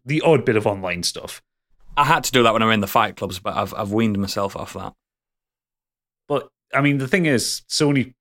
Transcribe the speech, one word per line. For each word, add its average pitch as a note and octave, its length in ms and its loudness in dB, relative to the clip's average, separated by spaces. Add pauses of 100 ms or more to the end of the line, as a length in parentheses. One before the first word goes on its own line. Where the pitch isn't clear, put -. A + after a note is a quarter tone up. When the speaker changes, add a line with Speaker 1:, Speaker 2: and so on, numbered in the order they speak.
Speaker 1:
the D3 160 -2
odd D3 240 4
bit A#2+ 100 2
of G#2 100 2
online F#2 380 -2
stuff. - 380 -8 (560)
Speaker 2:
I C#3+ 80 4
had D3 200 2
to - 60 -6
do B2 120 6
that A2+ 100 6
when A2 80 2
I A2 60 4
were A2+ 40 4
in A2 80 4
the G2+ 80 -2
Fight G#2+ 300 0
Clubs, F#2+ 220 -8
but F#2+ 180 -6
I've, G2+ 160 -4
I've G2+ 180 -6
weaned G#2+ 280 0
myself G2 360 -4
off - 180 -12
that. F#2+ 200 -14 (1400)
Speaker 1:
But, C#3+ 180 -2 (260)
I C3+ 80 2
mean, C#3+ 160 2
the C3 120 -4
thing F#3 160 2
is, - 440 0
Sony C#3+ 520 0